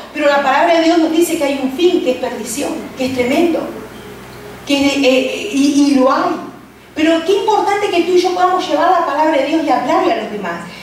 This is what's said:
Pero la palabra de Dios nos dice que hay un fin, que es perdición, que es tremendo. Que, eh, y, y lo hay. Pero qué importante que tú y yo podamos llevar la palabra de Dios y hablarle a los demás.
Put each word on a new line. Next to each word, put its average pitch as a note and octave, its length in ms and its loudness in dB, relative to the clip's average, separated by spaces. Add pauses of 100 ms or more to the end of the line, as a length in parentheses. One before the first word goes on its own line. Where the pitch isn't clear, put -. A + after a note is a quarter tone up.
(120)
Pero D4 140 -2
la C#4+ 160 4
palabra D4 360 2
de E4 60 2
Dios E4+ 140 4
nos D#4 140 2
dice E4 260 0
que C#4+ 60 -2
hay C4+ 180 -2
un C4 100 -4
fin, F4+ 320 2
que B3+ 80 0
es - 60 -4
perdición, - 520 -6 (280)
que B3+ 80 -2
es B3+ 80 -6
tremendo. D4+ 460 0 (1040)
Que, C#4+ 80 0
eh, C#4 800 0
y, C#4 400 4
y - 20 4
lo C4 180 4
hay. E4 220 0 (600)
Pero E4 300 2
qué F#4+ 80 2
importante G4+ 580 0
que E4+ 120 2
tú F4+ 100 0
y F4+ 80 4
yo F4+ 140 0
podamos F4+ 320 0
llevar D#4 240 2
la F4 160 2
palabra D4+ 320 0
de C4 80 2
Dios D#4+ 180 0
y C#4 60 0
hablarle E4 420 0
a G#3 100 0
los G#3 100 -8
demás. F#3 280 -6 (220)